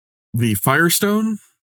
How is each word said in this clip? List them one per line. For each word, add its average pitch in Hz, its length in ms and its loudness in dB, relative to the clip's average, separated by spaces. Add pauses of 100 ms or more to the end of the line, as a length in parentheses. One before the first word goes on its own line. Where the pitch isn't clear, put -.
(320)
the 113 220 0
Firestone, 202 840 0 (420)